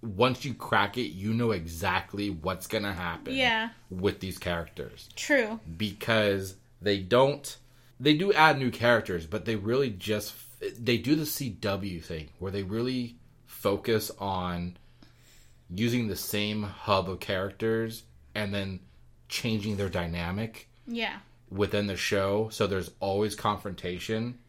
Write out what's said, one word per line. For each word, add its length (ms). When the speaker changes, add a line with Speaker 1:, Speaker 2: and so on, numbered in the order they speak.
Speaker 1:
once 420
you 100
crack 440
it, 100
you 240
know 200
exactly 760
what's 360
gonna 260
happen 420
Speaker 2:
Yeah. 360
Speaker 1:
with 300
these 180
characters. 760
Speaker 2:
True. 420
Speaker 1:
Because 760
they 160
don't, 580
they 140
do 180
add 260
new 120
characters, 560
but 180
they 120
really 340
just, 440
they 180
do 180
the 120
C 240
W 500
thing 380
where 120
they 120
really 540
focus 720
on 600
using 340
the 80
same 460
hub 480
of 100
characters 840
and 200
then 260
changing 480
their 140
dynamic 800
Speaker 2:
Yeah. 320
Speaker 1:
within 360
the 120
show. 520
So 160
there's 320
always 360
confrontation. 1040